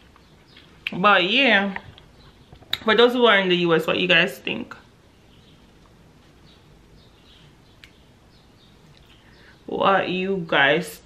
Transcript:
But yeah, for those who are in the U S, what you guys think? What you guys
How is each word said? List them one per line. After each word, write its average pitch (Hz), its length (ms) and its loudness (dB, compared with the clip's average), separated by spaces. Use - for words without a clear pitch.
But 190 360 2
yeah, 208 480 0
for 220 100 2
those 240 200 4
who 247 100 2
are 214 140 4
in 190 100 0
the 180 80 2
U 170 180 0
S, 160 120 -2
what - 120 -2
you 180 80 -2
guys 175 320 0
think? - 380 -12
What - 460 -2
you 185 360 -6
guys 156 600 -2